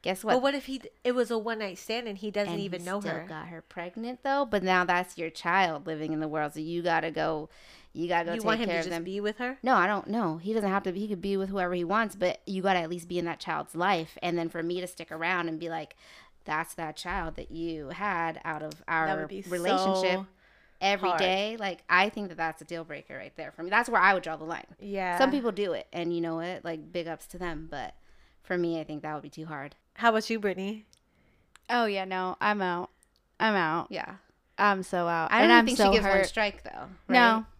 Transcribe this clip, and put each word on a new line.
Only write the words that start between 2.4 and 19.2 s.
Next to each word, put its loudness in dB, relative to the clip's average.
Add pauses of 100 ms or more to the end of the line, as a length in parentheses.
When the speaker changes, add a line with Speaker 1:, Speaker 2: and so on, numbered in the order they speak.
Speaker 1:
And -2
Speaker 2:
even -6
Speaker 1:
he -10
Speaker 2:
know -2
Speaker 1:
still -4
Speaker 2:
her? -6
Speaker 1:
got -10
her -12
pregnant, -10
though. 2
But 2
now 4
that's 0
your -4
child 2
living -4
in 0
the -2
world, -2
so -8
you -4
gotta 2
go. -2 (460)
You -4
gotta 2
go -2
Speaker 2:
You -2
Speaker 1:
take -2
Speaker 2:
want 2
him 0
Speaker 1:
care 0
Speaker 2:
to 2
Speaker 1:
of -2
Speaker 2:
just -4
Speaker 1:
them. -4
Speaker 2:
be -6
with -4
her? -6
Speaker 1:
No, 4
I 6
don't 0
know. -2
He -6
doesn't 0
have 2
to. -2
He -4
could -6
be -2
with -2
whoever -2
he -2
wants, 0
but 0
you -4
gotta 2
at -6
least -8
be -4
in -2
that -6
child's -6
life. 0
And 0
then -2
for -6
me -2
to -6
stick -14
around -2
and -6
be -6
like, -8 (500)
"That's -4
that -8
child -6
that -12
you -8
had -2
out -6
of -10
Speaker 2:
That -20
Speaker 1:
our 2